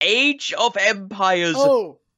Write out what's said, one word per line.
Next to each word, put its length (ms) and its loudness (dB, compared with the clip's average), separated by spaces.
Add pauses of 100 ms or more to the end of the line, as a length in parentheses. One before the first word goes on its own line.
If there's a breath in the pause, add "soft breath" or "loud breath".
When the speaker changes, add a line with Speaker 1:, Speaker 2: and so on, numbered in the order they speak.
Speaker 1:
Age 520 0
of 240 -2
Empires 800 0
Speaker 2:
Oh. 420 0 (180)